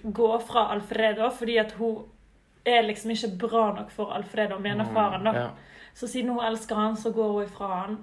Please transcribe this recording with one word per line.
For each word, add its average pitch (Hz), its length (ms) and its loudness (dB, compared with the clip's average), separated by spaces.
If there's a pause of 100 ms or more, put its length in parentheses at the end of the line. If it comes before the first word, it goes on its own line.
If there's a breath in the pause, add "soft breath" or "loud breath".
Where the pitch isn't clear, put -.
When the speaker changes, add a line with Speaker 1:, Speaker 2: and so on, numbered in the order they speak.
Speaker 1:
gå 226 240 4 (140)
fra 226 320 2
Alfredo, 220 560 0
fordi 233 300 0
at 214 120 0
hun 220 300 -2 (640)
er 233 180 8
liksom 214 300 -4
ikke 220 240 -2
bra 220 400 4
nok 208 120 -12
for 202 220 -6
Alfredo, 202 460 -2
mener 202 260 -2
Speaker 2:
Mm, 220 100 -4
Speaker 1:
faren 202 300 2
da. 220 80 4
Speaker 2:
ja. 120 160 -2 (460 loud breath)
Speaker 1:
Så 247 140 -8
siden 247 220 -2
hun 240 140 -2
elsker 226 320 -4
han, 220 200 2
så 220 160 -4
går 214 200 2
hun 208 120 0
ifra 202 240 -8
han, 196 340 -4